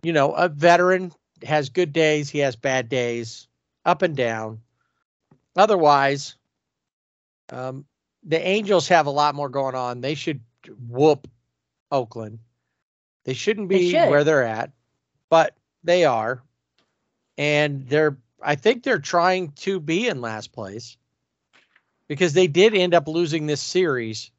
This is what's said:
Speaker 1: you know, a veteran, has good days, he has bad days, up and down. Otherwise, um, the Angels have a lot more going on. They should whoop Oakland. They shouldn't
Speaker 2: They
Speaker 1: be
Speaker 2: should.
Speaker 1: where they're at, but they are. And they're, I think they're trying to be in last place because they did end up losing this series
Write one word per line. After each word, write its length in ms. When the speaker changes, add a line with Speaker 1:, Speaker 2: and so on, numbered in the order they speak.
Speaker 1:
you 100
know, 180
a 160
veteran, 640
has 260
good 220
days, 380
he 100
has 160
bad 320
days, 600
up 160
and 140
down. 460
Otherwise, 800
um, 360
the 160
Angels 480
have 200
a 40
lot 240
more 140
going 260
on. 260
They 140
should 260
whoop 400
Oakland. 480
They 80
shouldn't 360
Speaker 2:
They 100
Speaker 1:
be 120
Speaker 2:
should. 180
Speaker 1:
where 140
they're 200
at, 280
but 260
they 220
are. 360
And 500
they're, 300
I 140
think 280
they're 160
trying 540
to 260
be 280
in 120
last 320
place 460
because 260
they 140
did 280
end 180
up 140
losing 380
this 160
series 760